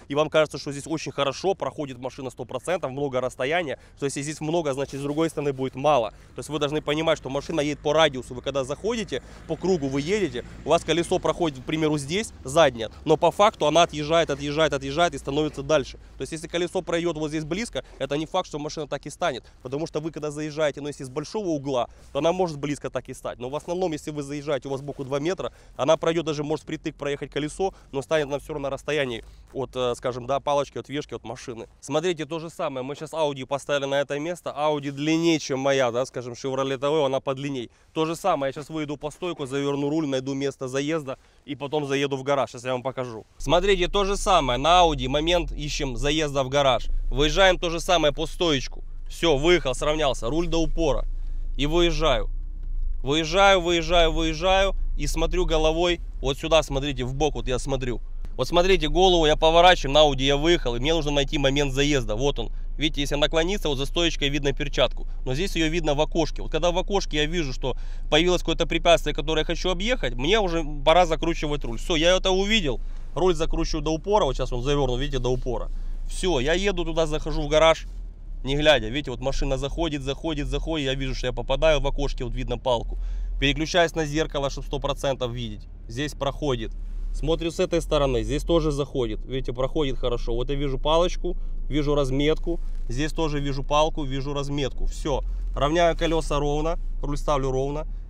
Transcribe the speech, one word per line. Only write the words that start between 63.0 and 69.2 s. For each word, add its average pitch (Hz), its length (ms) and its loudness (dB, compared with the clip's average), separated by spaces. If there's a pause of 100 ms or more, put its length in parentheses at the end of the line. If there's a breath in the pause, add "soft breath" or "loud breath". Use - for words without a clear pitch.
если 143 140 -2
наклониться, 165 540 0
вот 135 80 0
за 139 80 -2
стоечкой 156 440 0
видно 143 240 0
перчатку. 143 540 0 (180 soft breath)
Но 131 80 -2
здесь 180 220 -2
ее 160 140 2
видно 156 260 0
в 147 60 2
окошке. 151 400 0
Вот - 100 -6
когда 170 200 2
в 165 60 0
окошке 185 400 -2
я 151 80 2
вижу, 156 280 -2
что 127 240 -2 (340 loud breath)
появилось 170 300 4
какое-то 160 260 0
препятствие, 160 480 4
которое 156 260 0